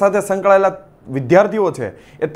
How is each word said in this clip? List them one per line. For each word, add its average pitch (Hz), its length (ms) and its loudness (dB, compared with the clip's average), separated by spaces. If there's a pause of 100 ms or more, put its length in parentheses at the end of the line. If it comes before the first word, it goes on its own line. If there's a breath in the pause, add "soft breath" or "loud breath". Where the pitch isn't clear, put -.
સાથે 202 280 0
સંકળાયેલા 196 440 2 (440)
વિદ્યાર્થીઓ 185 520 2 (100)
છે, 120 120 -6 (340 loud breath)
એ 156 120 -2